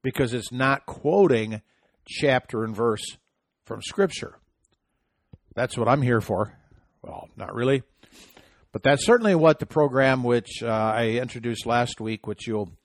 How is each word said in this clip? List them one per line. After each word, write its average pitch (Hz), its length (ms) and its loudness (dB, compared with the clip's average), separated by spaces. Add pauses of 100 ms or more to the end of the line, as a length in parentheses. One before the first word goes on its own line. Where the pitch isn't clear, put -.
because 127 300 -2
it's 120 180 -6
not 131 340 0
quoting 131 760 2 (460)
chapter 123 560 0
and 110 120 -6
verse 110 420 -2 (480)
from 107 160 -12
Scripture. - 560 -4 (1200)
That's 120 200 -4
what 117 120 0
I'm 135 160 2
here 120 180 2
for. 101 340 -4 (460)
Well, - 340 -16
not 98 200 -12
really. 131 260 0 (920)
But - 120 -10
that's 139 220 4
certainly 220 280 4
what 160 240 6
the - 80 -6
program, 135 580 2
which, 120 380 0
uh, 117 60 -4
I 110 440 0
introduced 120 540 -6
last 120 340 0
week, 110 280 -8
which 107 180 -10
you'll, 104 260 -4 (140)